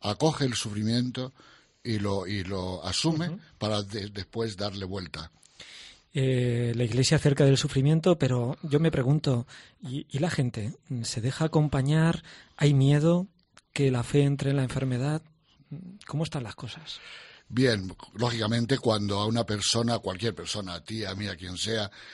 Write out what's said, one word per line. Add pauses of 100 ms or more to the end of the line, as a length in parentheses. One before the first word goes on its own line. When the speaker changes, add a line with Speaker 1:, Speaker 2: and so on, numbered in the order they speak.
Speaker 1:
acoge
el
sufrimiento (520)
y
lo,
y
lo
asume
Speaker 2:
Ujú. (180)
Speaker 1:
para
de-,
después
darle
vuelta. (840)
Speaker 2:
Eh,
la
iglesia
cerca
del
sufrimiento,
pero
yo
me
pregunto, (340)
¿y,
y
la
gente (300)
se
deja
acompañar? (360)
¿Hay
miedo (440)
que
la
fe
entre
en
la
enfermedad? (840)
¿Cómo
están
las
cosas? (500)
Speaker 1:
Bien, (160)
lógicamente
cuando
a
una
persona,
cualquier
persona,
a
ti,
a
mí,
a
quien
sea, (240)